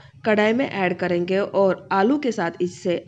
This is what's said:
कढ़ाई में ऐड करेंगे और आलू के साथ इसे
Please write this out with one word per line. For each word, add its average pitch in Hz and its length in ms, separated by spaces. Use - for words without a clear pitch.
कढ़ाई 214 260
में 254 160
ऐड 185 300
करेंगे 175 400
और 196 540
आलू 214 260
के 262 140
साथ 170 300
इसे 180 460